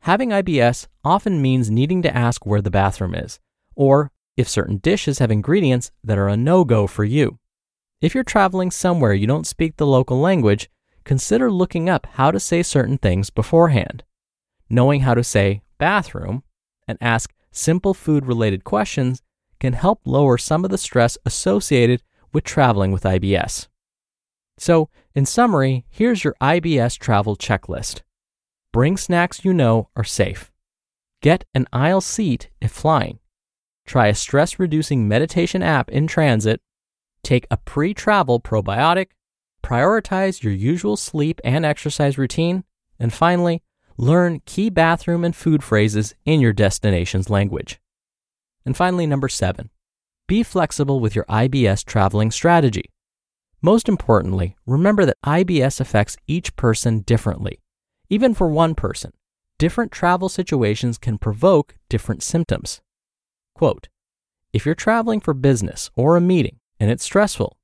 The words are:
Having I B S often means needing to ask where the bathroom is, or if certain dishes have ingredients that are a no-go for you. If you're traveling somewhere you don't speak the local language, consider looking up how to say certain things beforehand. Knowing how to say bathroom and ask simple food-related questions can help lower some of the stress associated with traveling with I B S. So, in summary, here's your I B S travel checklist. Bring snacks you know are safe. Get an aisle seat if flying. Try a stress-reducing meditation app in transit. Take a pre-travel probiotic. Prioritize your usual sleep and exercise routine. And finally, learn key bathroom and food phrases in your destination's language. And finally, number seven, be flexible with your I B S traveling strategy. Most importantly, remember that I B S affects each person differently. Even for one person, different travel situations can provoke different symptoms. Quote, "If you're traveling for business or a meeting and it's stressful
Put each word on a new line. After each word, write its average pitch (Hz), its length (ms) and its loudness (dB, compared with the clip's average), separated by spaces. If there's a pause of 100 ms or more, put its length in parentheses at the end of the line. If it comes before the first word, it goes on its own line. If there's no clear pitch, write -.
Having 220 320 0
I 196 80 0
B 175 180 0
S 120 280 0 (160)
often 175 380 0
means 131 300 2
needing 147 300 0
to 170 140 -2
ask 117 300 0
where 104 160 0
the 101 100 -4
bathroom 95 440 0
is, - 240 -12 (360)
or 139 360 4 (240)
if 123 140 0
certain - 280 -2
dishes 156 420 -2
have 120 120 2
ingredients 127 600 0 (120)
that 107 140 0
are 98 100 2
a 101 100 0
no-go 123 500 2
for - 160 -4
you. 123 360 0 (600)
If 165 120 0
you're 262 100 -2
traveling 185 480 0
somewhere 160 420 0
you 98 120 0
don't 151 220 -2
speak 160 300 -4
the 151 100 0
local 127 320 2
language, 139 500 2 (340)
consider 220 480 0
looking 180 380 -2
up - 240 0
how 135 180 2
to 190 80 0
say 170 220 -2
certain 135 360 0
things 95 320 0
beforehand. 151 720 2 (680)
Knowing 135 320 4
how 131 120 2
to 120 100 2
say 101 380 0 (160)
bathroom 143 680 -4 (440)
and 117 140 -8
ask 117 320 -2 (180)
simple 185 420 0
food-related 120 680 -2
questions 143 600 -4 (360)
can 127 140 -2
help 185 320 0
lower 131 320 2
some 160 260 -2
of 185 80 -4
the 190 60 -2
stress - 480 0
associated 123 760 0 (300)
with - 100 0
traveling 104 480 2
with 95 140 -2
I 92 140 2
B 98 160 0
S. - 320 -4 (920)
So, 165 300 2 (260)
in 139 100 0
summary, 139 640 0
here's 226 340 0
your - 160 -2
I 151 200 2
B 165 180 0
S 120 180 0
travel 104 400 0
checklist. - 680 -6 (720)
Bring 147 240 2
snacks 175 460 -4
you 190 100 2
know 113 420 2
are 113 80 -4
safe. - 480 -4 (680)
Get 165 240 2 (100)
an 131 180 0
aisle 165 280 2
seat - 480 -4 (120)
if 110 100 -2
flying. 135 480 -2 (640)
Try 117 220 2
a 104 60 4
stress-reducing 151 920 0
meditation 165 560 0
app 156 260 0
in 147 160 0
transit. 117 560 0 (640)
Take - 260 0
a 117 80 -2
pre-travel 165 840 0
probiotic. 127 680 0 (560)
Prioritize 190 800 0
your 107 100 0
usual 170 440 -2
sleep 156 460 -4
and 156 220 0
exercise 147 520 -2
routine. 165 480 -2 (340)
And 113 120 -2
finally, 175 520 0 (320)
learn 165 500 2
key 208 240 -2
bathroom 170 540 0
and 170 120 -2
food 156 280 0
phrases 107 500 0 (120)
in 156 140 4
your 117 140 4
destination's 95 760 0
language. 101 500 -2 (840)
And 127 120 -4
finally, 180 300 0
number 139 220 0
seven, 95 420 -4 (560)
be 208 160 2
flexible 143 560 -2
with 107 160 -2
your 107 120 -2
I 113 200 0
B 131 180 0
S 104 180 0
traveling 107 480 0
strategy. 151 600 0 (680)
Most 214 300 2
importantly, 92 680 0 (120)
remember 185 380 2
that 131 180 0
I 160 200 2
B 170 200 0
S 139 160 -2
affects 107 380 0 (100)
each 170 280 -6
person 113 440 0
differently. 107 600 -2 (500)
Even 226 240 2
for 190 140 0
one 160 260 2
person, - 380 -6 (460)
different 190 340 -2
travel 180 380 0
situations 120 680 -2
can 110 200 -6
provoke 147 580 0 (140)
different - 340 -4
symptoms. - 580 -4 (720)
Quote, - 360 -2 (640)
"If 107 120 -2
you're 156 100 -2
traveling 226 440 -2
for 160 140 -2
business 131 600 -2
or 147 200 2
a 175 60 4
meeting 175 380 0 (200)
and 104 100 2
it's 120 140 -2
stressful - 600 -2